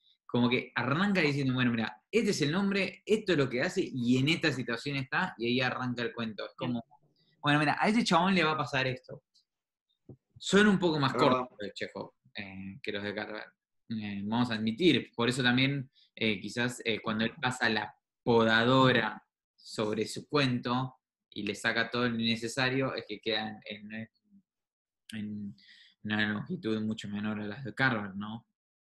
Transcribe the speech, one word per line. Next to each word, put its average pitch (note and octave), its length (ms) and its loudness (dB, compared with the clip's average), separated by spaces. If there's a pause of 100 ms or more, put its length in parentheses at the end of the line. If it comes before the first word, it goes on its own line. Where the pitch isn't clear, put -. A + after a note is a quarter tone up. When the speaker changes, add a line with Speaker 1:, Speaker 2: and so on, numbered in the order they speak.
(260)
Speaker 1:
Como A#2+ 240 2
que B2 260 0
arranca E3 460 0
diciendo, C#3 320 2
"Bueno, B2+ 180 2
mira, A2+ 300 -2 (100)
este G#3+ 200 2
es C#3 100 0
el C#3+ 100 0
nombre, G3 540 -2
esto F#3+ 280 2
es D#3 40 2
lo C3+ 120 2
que B2 120 -2
hace, F#3 200 -2 (120)
y B2 240 2
en C3+ 120 2
esta D#3+ 240 2
situación B2+ 440 -4
está", D#3 400 -4
y A#2 100 -4
ahí B2 140 2
arranca B2 420 -2
el A2+ 100 -4
cuento. A2 320 -6
Es - 100 -14
como, B2 300 -6 (560)
"Bueno, D3 180 2
mira, D3 200 2
a E3+ 100 2
este G#3+ 140 4
chabón F3+ 320 4
le E3+ 80 4
va D#3 80 2
a D3+ 60 0
pasar C3+ 300 0
esto". - 360 -8 (1120)
Son G#3 300 6
un G3 120 6
poco D#3+ 200 2
más C3+ 140 0
Speaker 2:
Es A#2+ 80 2
verdad. C#3+ 80 6 (100)
Speaker 1:
cortos - 200 -8
los G2+ 80 -8
de G2 60 -12
Chekhov, - 400 -10 (220)
eh, F#2+ 460 -12
que G#2+ 120 -8
los G2+ 100 -6
de G#2 100 -4
Carver. G#2 300 -6 (460)
Eh, G#2 340 -6
vamos A#2 280 0
a - 40 -4
admitir, A2+ 600 2
por A#2 140 0
eso B2 140 -2
también, C3 480 2 (240)
eh, G#2+ 240 -2
quizás, A#2+ 460 -4
eh, G#2+ 160 -2
cuando A2+ 240 -2
él A2+ 160 -2
pasa B2 280 0
la G#2+ 240 -2 (300)
podadora A#2 1000 4 (340)
sobre G#2+ 500 -4
su - 220 -10
cuento C3 680 0 (340)
y - 140 -10
le G2+ 120 -2
saca A2+ 360 0
todo B2 180 0
lo A#2 100 -4
innecesario, A#2 760 -2
es - 120 -6
que G#2 120 -8
queda G#2+ 460 -4
en, G#2 260 -14
en, A2+ 180 -12 (1040)
en G#2 420 -8 (480)
una G#2+ 300 0
longitud A2 480 -4
mucho A2 280 -4
menor G#2+ 320 -4
a G#2 60 -8
las G#2+ 180 -10
de G#2 100 -10
Carver, G#2+ 400 -2
¿no? G#2+ 320 -10 (380)